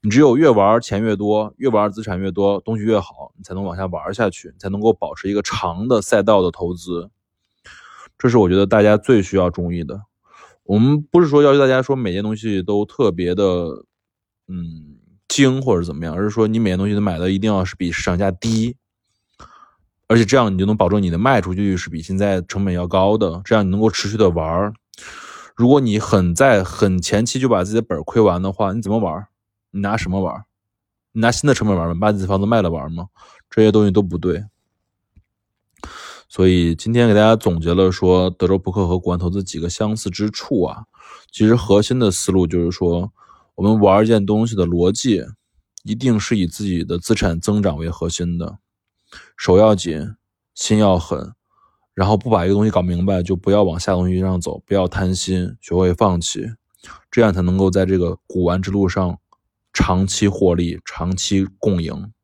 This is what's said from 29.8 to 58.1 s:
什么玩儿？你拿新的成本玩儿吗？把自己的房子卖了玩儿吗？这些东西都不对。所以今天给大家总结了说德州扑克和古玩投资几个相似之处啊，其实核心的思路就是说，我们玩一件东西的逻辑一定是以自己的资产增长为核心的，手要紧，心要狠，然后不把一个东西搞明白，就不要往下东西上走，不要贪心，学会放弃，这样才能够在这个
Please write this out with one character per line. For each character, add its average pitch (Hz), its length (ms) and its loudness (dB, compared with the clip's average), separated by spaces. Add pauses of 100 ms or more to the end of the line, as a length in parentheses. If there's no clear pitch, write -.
什 92 140 -6
么 95 100 -2
玩 82 140 -4
儿？ 104 120 -16 (680)
你 113 80 -6
拿 113 100 2
新 - 160 -4
的 139 80 4
成 107 140 -2
本 98 80 2
玩 85 100 -2
儿 85 80 -4
吗？ 85 60 -6
把 107 100 2
自 101 80 -2
己 95 60 -4
的 90 40 -6
房 98 120 0
子 101 60 -2
卖 113 140 2
了 92 80 0
玩 80 140 -6
儿 76 60 -10
吗？ 85 180 -10 (420)
这 - 140 2
些 107 80 8
东 107 140 4
西 101 80 4
都 104 100 4
不 87 160 -4
对。 90 280 -4 (1800)
所 92 200 2
以 87 260 2
今 110 180 -6
天 120 140 4
给 107 80 4
大 104 60 6
家 110 160 6
总 90 240 -2
结 85 120 -2
了 92 200 4
说 90 380 2
德 90 180 -2
州 95 100 2
扑 92 140 -6
克 95 160 0
和 90 100 0
古 90 120 -4
玩 87 80 -2
投 87 120 -2
资 95 140 -4
几 78 160 -10
个 85 100 -4
相 107 260 -4
似 107 140 -8
之 104 180 -4
处 104 340 -4
啊， 85 220 -6 (460)
其 - 160 0
实 110 80 6
核 104 260 4
心 127 200 0
的 110 100 4
思 - 220 -4
路 90 140 2
就 87 140 -2
是 87 100 0
说， 87 420 -2 (440)
我 - 60 -6
们 107 180 2
玩 101 220 6
一 110 40 2
件 110 180 2
东 107 220 0
西 113 80 -6
的 95 100 0
逻 87 280 0
辑 101 320 -2 (580)
一 104 120 -6
定 120 240 0
是 107 200 -2
以 90 80 0
自 92 180 -8
己 87 200 -4
的 87 140 -6
资 107 160 0
产 85 260 -2
增 104 200 0
长 90 160 0
为 82 140 -6
核 85 180 -6
心 87 300 -4
的， 80 200 -10 (800)
手 92 200 2
要 107 180 6
紧， 85 400 -6 (400)
心 - 240 0
要 98 180 4
狠， - 380 -6 (600)
然 95 140 0
后 107 80 4
不 113 140 -4
把 92 160 2
一 - 20 0
个 98 60 2
东 101 100 2
西 107 60 2
搞 95 100 0
明 87 240 -2
白， 95 200 0
就 92 100 -2
不 90 160 -4
要 101 140 4
往 87 140 -4
下 95 160 -2
东 90 140 0
西 92 120 0
上 92 200 -2
走， - 240 -10
不 - 80 -6
要 95 140 0
贪 92 260 -2
心， 90 480 -4
学 - 140 -10
会 90 180 2
放 90 280 0
弃， - 260 -8 (640)
这 - 100 0
样 107 140 4
才 90 80 -2
能 90 160 0
够 98 100 4
在 95 160 0
这 95 140 0
个 87 180 -2 (120)